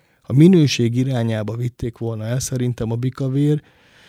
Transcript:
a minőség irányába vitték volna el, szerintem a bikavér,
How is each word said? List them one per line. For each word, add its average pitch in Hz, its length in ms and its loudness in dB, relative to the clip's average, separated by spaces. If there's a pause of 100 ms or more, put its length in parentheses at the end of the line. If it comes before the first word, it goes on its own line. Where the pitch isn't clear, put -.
(220)
a - 120 -8
minőség 139 640 4
irányába 117 600 -2
vitték 120 420 -8
volna 113 280 -8
el, 123 140 -4
szerintem 123 520 -4
a 117 40 -2
bikavér, 135 640 -2 (480)